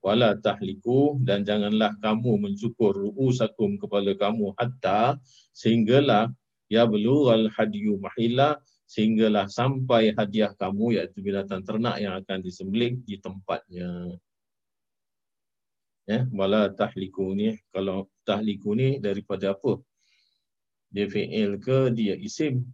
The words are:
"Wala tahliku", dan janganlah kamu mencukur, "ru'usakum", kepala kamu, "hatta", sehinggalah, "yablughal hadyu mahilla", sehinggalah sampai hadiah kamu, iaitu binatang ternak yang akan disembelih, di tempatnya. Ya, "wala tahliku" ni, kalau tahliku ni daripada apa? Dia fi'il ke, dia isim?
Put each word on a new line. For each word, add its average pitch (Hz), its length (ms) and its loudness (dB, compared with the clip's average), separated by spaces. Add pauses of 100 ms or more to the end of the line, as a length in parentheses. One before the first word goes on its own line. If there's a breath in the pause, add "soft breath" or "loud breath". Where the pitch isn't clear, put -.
"Wala 107 320 4
tahliku", 120 880 0
dan 101 240 0
janganlah 104 560 0
kamu 107 480 0
mencukur, 107 400 0
"ru'usakum", 107 880 -2
kepala 101 320 0
kamu, 101 480 -2
"hatta", 120 560 0 (400 soft breath)
sehinggalah, 117 720 4 (400)
"yablughal 113 880 4
hadyu 104 480 0
mahilla", 123 560 2 (320)
sehinggalah 107 560 2
sampai 123 720 2
hadiah 104 400 0
kamu, 101 400 0
iaitu 87 240 -8
binatang 98 400 -4
ternak 110 400 -2
yang 95 160 -4
akan 95 240 -8
disembelih, 107 640 -4
di 98 160 -12
tempatnya. 90 960 -10 (1900)
Ya, 127 240 0
"wala 98 400 2
tahliku" 95 560 -4
ni, 107 240 -2 (160)
kalau 95 400 -4 (160)
tahliku 104 480 -2
ni 131 240 0
daripada 98 560 -4
apa? - 240 -2 (1120)
Dia 101 160 -2
fi'il 101 560 -2
ke, 131 320 2
dia 104 240 -2
isim? 123 540 -4